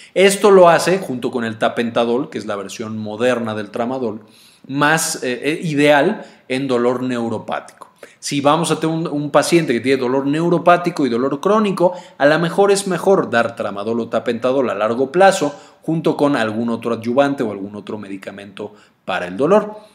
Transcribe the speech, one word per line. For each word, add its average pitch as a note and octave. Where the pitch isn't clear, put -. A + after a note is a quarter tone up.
Esto G3
lo F#3
hace, E3
junto C3
con A#2
el A2+
tapentadol, A#2
que A#2+
es G#2
la G#2
versión A2
moderna A2
del G#2+
tramadol, A#2
más, D3
eh, B2
eh, D3+
ideal D3
en C3
dolor B2
neuropático. A#2
Si C#3+
vamos D#3
a D#3
tener E3
un, E3
un D3
paciente D3
que A#2
tiene C3
dolor C3
neuropático E3+
y B2
dolor C3+
crónico, G3+
a C#3
lo D3+
mejor F#3
es G3
mejor F3
dar A#2
tramadol G#2
o A2+
tapentadol A#2+
a G2
largo A#2
plazo F#3
junto D#3+
con C#3+
algún A2+
otro A#2
adyuvante C3+
o G#2+
algún G2+
otro G#2
medicamento G2+
para F2+
el F#2
dolor. G3